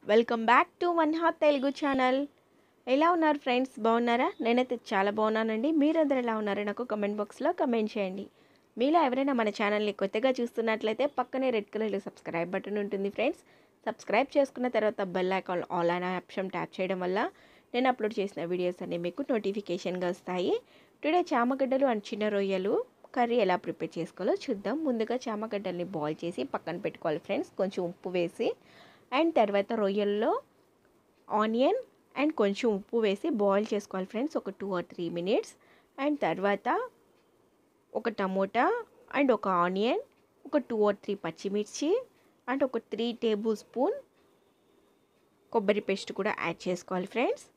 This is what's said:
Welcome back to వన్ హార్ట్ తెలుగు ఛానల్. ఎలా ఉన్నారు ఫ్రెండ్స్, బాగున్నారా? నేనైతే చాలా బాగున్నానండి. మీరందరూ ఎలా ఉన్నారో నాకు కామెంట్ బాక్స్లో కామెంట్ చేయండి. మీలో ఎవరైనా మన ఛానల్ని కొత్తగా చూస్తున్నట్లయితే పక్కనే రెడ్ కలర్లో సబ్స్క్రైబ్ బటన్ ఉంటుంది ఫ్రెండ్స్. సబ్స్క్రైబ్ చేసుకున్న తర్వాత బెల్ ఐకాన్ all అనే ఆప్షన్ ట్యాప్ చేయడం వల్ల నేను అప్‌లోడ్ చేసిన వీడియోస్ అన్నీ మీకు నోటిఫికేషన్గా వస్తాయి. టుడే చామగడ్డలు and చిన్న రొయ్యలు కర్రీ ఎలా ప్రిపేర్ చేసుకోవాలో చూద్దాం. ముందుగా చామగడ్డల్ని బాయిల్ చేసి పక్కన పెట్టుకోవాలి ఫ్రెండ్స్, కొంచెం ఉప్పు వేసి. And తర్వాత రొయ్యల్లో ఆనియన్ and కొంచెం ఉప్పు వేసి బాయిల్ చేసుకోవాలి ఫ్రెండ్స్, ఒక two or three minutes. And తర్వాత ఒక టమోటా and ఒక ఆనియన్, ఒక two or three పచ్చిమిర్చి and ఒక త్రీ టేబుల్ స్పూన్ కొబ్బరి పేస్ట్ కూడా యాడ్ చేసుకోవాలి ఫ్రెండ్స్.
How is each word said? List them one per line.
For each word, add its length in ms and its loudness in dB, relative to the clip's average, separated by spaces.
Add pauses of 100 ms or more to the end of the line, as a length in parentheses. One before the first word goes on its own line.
(120)
Welcome 380 4
back 180 6 (140)
to 60 2 (120)
వన్ 200 4
హార్ట్ 260 0
తెలుగు 240 4 (100)
ఛానల్. 400 2 (760)
ఎలా 200 4
ఉన్నారు 300 2
ఫ్రెండ్స్, 280 0 (120)
బాగున్నారా? 420 4 (180)
నేనైతే 300 2 (140)
చాలా 300 2
బాగున్నానండి. 500 0 (120)
మీరందరూ 420 4
ఎలా 180 0
ఉన్నారో 280 -2
నాకు 220 -6
కామెంట్ 300 -2
బాక్స్లో 300 -2 (100)
కామెంట్ 340 0
చేయండి. 300 -4 (560)
మీలో 260 6
ఎవరైనా 340 2
మన 180 2
ఛానల్ని 440 0
కొత్తగా 280 0 (100)
చూస్తున్నట్లయితే 680 0 (120)
పక్కనే 380 -2
రెడ్ 160 -4
కలర్లో 340 -2
సబ్స్క్రైబ్ 480 -6
బటన్ 300 -4
ఉంటుంది 320 -2
ఫ్రెండ్స్. 260 -2 (460)
సబ్స్క్రైబ్ 480 -2
చేసుకున్న 400 0
తర్వాత 240 0 (160)
బెల్ 240 0
ఐకాన్ 260 -4 (120)
all 180 4
అనే 240 -2
ఆప్షన్ 340 -6
ట్యాప్ 240 -6
చేయడం 280 -2
వల్ల 120 0 (540)
నేను 200 2
అప్‌లోడ్ 280 -2
చేసిన 200 -4 (120)
వీడియోస్ 320 -2
అన్నీ 140 -4 (100)
మీకు 120 -8 (120)
నోటిఫికేషన్గా 840 -2
వస్తాయి. 400 -2 (480)
టుడే 200 2 (100)
చామగడ్డలు 600 2
and 180 -2
చిన్న 160 -2 (120)
రొయ్యలు 360 0 (400)
కర్రీ 280 2
ఎలా 200 4
ప్రిపేర్ 320 -6
చేసుకోవాలో 380 -4 (100)
చూద్దాం. 320 -4 (100)
ముందుగా 300 -2 (100)
చామగడ్డల్ని 600 -4 (100)
బాయిల్ 260 -2
చేసి 200 -6 (120)
పక్కన 320 -6
పెట్టుకోవాలి 400 -4
ఫ్రెండ్స్, 240 -4 (100)
కొంచెం 300 -2
ఉప్పు 260 -10
వేసి. 320 0 (680)
And 120 4 (100)
తర్వాత 300 2 (120)
రొయ్యల్లో 500 0 (1120)
ఆనియన్ 380 2 (420)
and 100 2 (100)
కొంచెం 260 2 (100)
ఉప్పు 280 -2
వేసి 240 0 (140)
బాయిల్ 300 2
చేసుకోవాలి 400 -6
ఫ్రెండ్స్, 280 -4
ఒక 200 -10
two 160 -6
or 40 -2 (120)
three 160 -6 (100)
minutes. 320 -2 (540)
And 200 0
తర్వాత 420 0 (1300)
ఒక 180 -4
టమోటా 460 0 (540)
and 180 4
ఒక 100 -4 (200)
ఆనియన్, 360 0 (460)
ఒక 80 2 (140)
two 180 2
or 60 2 (100)
three 220 -4
పచ్చిమిర్చి 640 -2 (580)
and 180 0
ఒక 80 -4 (160)
త్రీ 140 -2 (180)
టేబుల్ 400 0
స్పూన్ 320 0 (1600)
కొబ్బరి 340 0
పేస్ట్ 320 -4
కూడా 120 0 (120)
యాడ్ 240 -6
చేసుకోవాలి 460 -4
ఫ్రెండ్స్. 420 -2